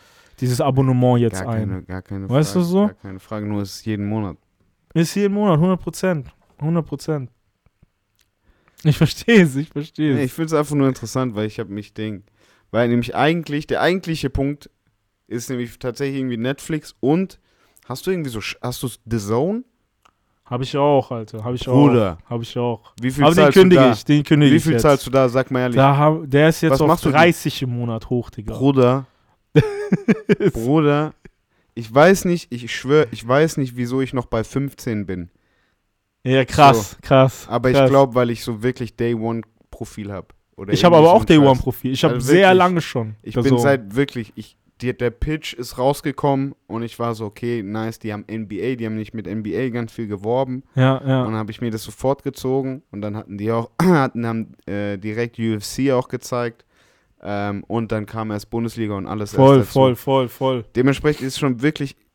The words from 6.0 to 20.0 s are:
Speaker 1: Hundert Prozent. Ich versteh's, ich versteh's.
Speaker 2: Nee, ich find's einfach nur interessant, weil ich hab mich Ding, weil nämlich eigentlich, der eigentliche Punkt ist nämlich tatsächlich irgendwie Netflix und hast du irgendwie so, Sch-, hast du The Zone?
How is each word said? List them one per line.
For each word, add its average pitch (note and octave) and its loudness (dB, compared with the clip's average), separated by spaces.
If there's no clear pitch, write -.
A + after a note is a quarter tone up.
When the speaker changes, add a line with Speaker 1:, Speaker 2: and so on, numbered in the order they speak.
Speaker 1:
Hundert D#3+ -2
Prozent. C#3 -8
Ich D3+ 2
versteh's, E3+ 4
ich D3 -6
versteh's. D3+ -2
Speaker 2:
Nee, C#3+ 0
ich B2 -4
find's D#3+ -6
einfach D3 0
nur C#3 2
interessant, B2+ -4
weil G#2+ -4
ich G#2 -12
hab F2 -8
mich G2+ -12
Ding, G#2+ -10
weil A#2 0
nämlich A#2+ 0
eigentlich, D3 -2
der A2+ -4
eigentliche D#3+ -2
Punkt C#3+ -6
ist A#2 -10
nämlich B2 -8
tatsächlich C#3 -6
irgendwie B2+ -6
Netflix C#3 -6
und E3+ 0
hast - -10
du F#3 -2
irgendwie D#3+ -4
so, A2 -8
Sch-, - -10
hast B2 -8
du B2+ -4
The A#2 -2
Zone? C3+ -2